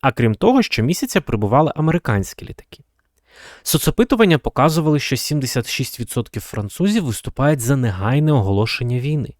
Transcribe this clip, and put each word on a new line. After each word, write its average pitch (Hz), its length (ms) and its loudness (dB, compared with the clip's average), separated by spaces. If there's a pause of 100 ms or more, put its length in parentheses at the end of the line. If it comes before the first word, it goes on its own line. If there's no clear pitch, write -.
а 131 120 0
крім 113 220 2
того, 247 280 4
щомісяця 175 580 0
прибували 117 560 0
американські 156 720 -2
літаки. - 360 -20 (800)
Соцопитування 202 760 2
показували, 156 600 2
що 139 180 -2
сімдесят 131 520 -4
шість - 320 -6
відсотків - 420 -6
французів 180 640 -2
виступають 135 560 -2
за 120 160 2
негайне 123 560 0
оголошення 117 680 0
війни 143 420 -4